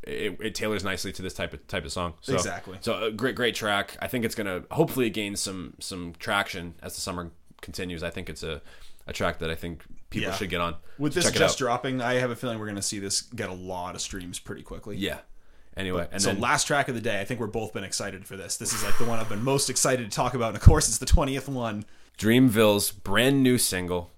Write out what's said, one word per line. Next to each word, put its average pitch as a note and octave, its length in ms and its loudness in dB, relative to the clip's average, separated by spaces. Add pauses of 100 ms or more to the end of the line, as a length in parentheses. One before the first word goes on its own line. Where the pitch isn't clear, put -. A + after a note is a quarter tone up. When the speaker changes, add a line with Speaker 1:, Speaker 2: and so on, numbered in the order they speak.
Speaker 1:
it, F#2 380 -6
it G#2+ 140 -6
tailors G#2+ 300 -2
nicely F#2+ 280 -4
to - 100 -10
this F#2 120 -6
type F2 180 -6
of, - 160 -16
type F2+ 160 -4
of D2+ 80 -8
song. F2 280 -4
So, - 140 -4
Speaker 2:
Exactly. F#2 460 -4
Speaker 1:
so G#2 240 -2
a A2+ 80 0
great, A2 220 -2
great A#2 200 0
track. G2+ 460 0
I F#2+ 80 -4
think A#2+ 160 -2
it's A2 100 -2
gonna F#2 360 -4
hopefully C3+ 400 2
gain G2+ 260 -4
some, F2+ 440 -6
some F2 380 -8
traction G2 640 -2
as F2+ 120 -10
the - 60 -8
summer F2 300 -6 (300)
continues. F2+ 420 -8
I E2+ 80 -4
think F2 200 -8
it's D#2 120 -10
a, D#2 200 -6 (440)
a - 60 -10
track F2+ 280 -2
that D#2+ 100 -2
I D#2+ 40 -2
think E2 280 -8 (280)
people G#2+ 200 -4
Speaker 2:
Yeah. F#2+ 60 -4
Speaker 1:
should F#2 140 -4
get F2 100 -2
on. E2+ 160 -2 (220)
Speaker 2:
With D3 160 0
this F3 120 2
Speaker 1:
Check G#2+ 100 2
it - 20 2
Speaker 2:
just - 180 4
Speaker 1:
out. - 20 -8
Speaker 2:
dropping, B2+ 420 0
I B2 140 0
have B2+ 160 2
a A#2 60 -4
feeling A#2 220 -4
we're G#2+ 100 -6
gonna G2+ 140 -6
see G#2+ 180 -2
this G2 200 -2
get G#2+ 300 -8
a F#2 40 -8
lot F2+ 400 -6
of E2+ 60 -10
streams F2+ 380 -8
pretty - 240 -10
quickly. F#2+ 340 -10
Speaker 1:
Yeah. F#2 220 -4 (560)
Anyway, F2+ 280 -2
Speaker 2:
But, E2+ 100 -6
Speaker 1:
and G2 100 0
Speaker 2:
so A2+ 100 2
Speaker 1:
then G2 80 -2
Speaker 2:
last C3+ 260 2
track C#3+ 220 0
of C3 60 -4
the A2+ 60 -6
day, G#2+ 200 -2
I G2 40 -4
think A2+ 160 -6
we're A2+ 60 -4
both G#2+ 260 -6
been G#2+ 120 -6
excited F#2+ 420 -8
for G2 100 -14
this. F2+ 220 -8
This - 160 -2
is, G#2+ 100 0
like, G2 140 10
the A#2 80 10
one A#2 120 4
I've A2+ 120 2
been G#2+ 120 0
most C3+ 280 2
excited B2 400 2
to - 40 -6
talk B2+ 200 0
about, A#2 140 0
and G2+ 80 -4
of - 60 -6
course D#3 240 10
it's - 120 0
the C3 80 -4
twentieth C3+ 420 4
one. A2+ 380 -4 (320)
Speaker 1:
Dreamville's A2 720 6
brand B2 520 2
new B2 140 6
single F2+ 600 -2